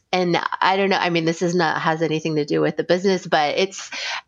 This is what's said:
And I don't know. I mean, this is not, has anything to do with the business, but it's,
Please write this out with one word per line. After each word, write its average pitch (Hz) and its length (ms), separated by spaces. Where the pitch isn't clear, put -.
And 180 240
I 190 160
don't 196 140
know. 185 80
I 175 120
mean, 170 140
this 165 180
is 175 120
not, 165 260
has 165 220
anything 156 340
to 147 80
do 156 160
with 151 160
the 156 80
business, 180 420
but 156 300
it's, 190 340